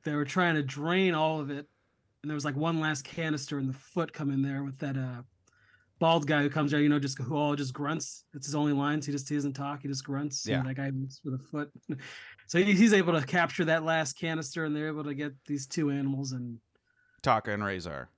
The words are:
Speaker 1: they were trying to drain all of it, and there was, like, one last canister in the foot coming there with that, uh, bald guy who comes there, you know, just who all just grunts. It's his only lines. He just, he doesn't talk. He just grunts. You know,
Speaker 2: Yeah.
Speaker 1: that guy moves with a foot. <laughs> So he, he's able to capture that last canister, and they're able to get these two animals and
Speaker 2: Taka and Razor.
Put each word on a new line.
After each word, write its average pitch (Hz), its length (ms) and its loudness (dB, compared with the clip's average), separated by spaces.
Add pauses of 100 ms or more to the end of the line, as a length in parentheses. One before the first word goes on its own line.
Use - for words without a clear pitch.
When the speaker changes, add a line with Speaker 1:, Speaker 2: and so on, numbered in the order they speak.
Speaker 1:
they 151 140 -2
were 147 80 0
trying 170 320 4
to 147 80 2
drain 165 500 2
all 156 240 2
of 143 120 -4
it, 143 180 -8 (540)
and 147 80 -6
there 151 40 -2
was, 143 100 -4
like, 139 120 -2
one 160 240 2
last 156 240 0
canister 151 560 -4
in 135 80 0
the 131 40 -2
foot 160 400 -4
coming 139 300 0
there 139 220 -2
with 135 160 -8
that, 139 160 -4
uh, 127 260 -6 (800)
bald 165 260 4
guy 147 160 4
who 143 80 2
comes 147 220 2
there, 147 80 4
you 147 80 6
know, 147 100 6
just 139 200 -2
who 135 180 -4
all 147 180 2
just 139 180 -4
grunts. 147 520 -4 (100)
It's 139 120 -10
his 143 100 -4
only 147 160 4
lines. 143 340 0
He 143 60 -2
just, 139 160 -4
he 147 80 0
doesn't 143 180 -2
talk. 139 280 -8
He 139 60 -6
just 135 160 -4
grunts. 139 400 -4
You 147 100 0
know, 139 40 2
Speaker 2:
Yeah. 127 60 0
Speaker 1:
that 131 100 -4
guy 139 160 -4
moves 135 340 -6
with 131 100 -4
a 131 40 -4
foot. 147 320 -6 (180)
<laughs> 139 120 -4 (480)
So 170 140 2
he, 202 120 6
he's 208 180 8
able 180 280 6
to 131 60 -2
capture 170 380 2
that 160 180 2
last 160 360 2
canister, 160 460 -2
and 147 120 -2
they're 151 100 -2
able 151 160 -4
to 143 120 -4
get 147 180 -4 (140)
these 139 200 -4
two 147 240 0
animals 139 400 -2
and 123 280 -6 (640)
Speaker 2:
Taka 113 320 2
and 104 120 -2
Razor. 85 540 -4